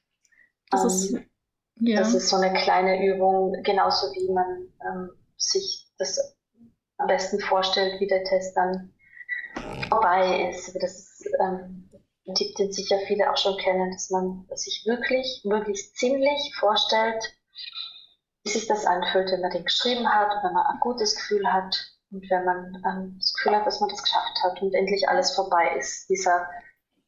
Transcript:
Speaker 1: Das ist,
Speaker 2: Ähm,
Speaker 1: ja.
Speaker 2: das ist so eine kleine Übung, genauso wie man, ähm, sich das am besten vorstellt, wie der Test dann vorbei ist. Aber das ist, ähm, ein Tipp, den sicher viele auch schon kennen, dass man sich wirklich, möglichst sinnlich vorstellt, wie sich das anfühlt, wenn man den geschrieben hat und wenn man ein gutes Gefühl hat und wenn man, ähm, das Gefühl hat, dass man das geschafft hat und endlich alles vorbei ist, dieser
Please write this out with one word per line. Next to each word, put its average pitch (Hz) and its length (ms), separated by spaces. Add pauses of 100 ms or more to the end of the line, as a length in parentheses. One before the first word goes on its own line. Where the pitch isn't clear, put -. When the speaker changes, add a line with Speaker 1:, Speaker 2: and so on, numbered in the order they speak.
(680)
Speaker 1:
Das 190 140
ist, 190 300
Speaker 2:
Ähm, - 160 (500)
Speaker 1:
ja. 220 200
Speaker 2:
das 220 160
ist 185 120
so 196 80
eine 185 180
kleine 185 520
Übung, 190 580
genauso 190 500
wie 185 160
man, 180 440 (120)
ähm, 185 240 (280)
sich - 600
das - 380 (640)
am 196 100
besten 190 320
vorstellt, 190 640
wie 196 60
der 190 180
Test 190 320
dann 185 360 (920)
vorbei 185 600
ist. 180 220
Aber 185 80
das 180 180
ist, - 320 (100)
ähm, 185 500 (380)
ein 185 80
Tipp, 196 220
den 196 160
sicher 196 340
viele 196 240
auch - 60
schon 196 200
kennen, 185 360
dass - 160
man 185 360 (100)
sich - 300
wirklich, 254 600
möglichst 208 520
sinnlich 277 600
vorstellt, 220 640 (1200)
wie 214 60
sich 226 180
das - 180
anfühlt, 185 460
wenn 180 80
man 180 120
den 175 120
geschrieben 240 500
hat 208 220
und 208 80
wenn 180 100
man - 140
ein - 140
gutes 240 340
Gefühl 196 380
hat 185 200 (380)
und 190 180
wenn 180 140
man, 185 420
ähm, 190 320
das - 160
Gefühl - 220
hat, 214 100
dass 202 140
man 208 100
das - 140
geschafft - 400
hat 180 180
und 190 120
endlich 196 340
alles - 280
vorbei 170 440
ist, - 300
dieser 180 400 (580)